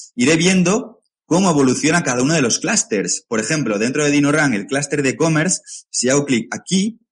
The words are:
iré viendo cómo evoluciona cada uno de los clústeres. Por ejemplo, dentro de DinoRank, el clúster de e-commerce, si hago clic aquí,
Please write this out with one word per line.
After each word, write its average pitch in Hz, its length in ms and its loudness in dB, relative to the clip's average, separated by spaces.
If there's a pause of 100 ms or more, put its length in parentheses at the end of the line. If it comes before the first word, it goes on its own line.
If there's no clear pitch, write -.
(160)
iré 143 220 2
viendo 185 640 0 (240)
cómo 185 240 2
evoluciona 143 540 2
cada 123 200 -2
uno 156 120 0
de 156 60 0
los 113 180 0
clústeres. 110 680 -2
Por 113 120 -4
ejemplo, 110 380 -2
dentro 131 280 -2
de 147 60 2
DinoRank, 143 420 2
el 98 120 -4
clúster 143 380 -4
de 131 60 0
e-commerce, 160 500 0 (320)
si - 180 -2
hago 143 160 2
clic 127 300 -2
aquí, 190 460 -4 (100)